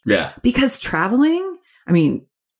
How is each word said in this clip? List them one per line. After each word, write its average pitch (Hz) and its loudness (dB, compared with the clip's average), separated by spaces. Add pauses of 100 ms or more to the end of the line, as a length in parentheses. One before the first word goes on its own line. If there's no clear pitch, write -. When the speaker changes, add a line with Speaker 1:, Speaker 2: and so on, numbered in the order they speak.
Speaker 1:
Yeah. 90 -2 (100)
Speaker 2:
Because 247 0
traveling, 294 -2 (300)
I - 0
mean, 165 2 (340)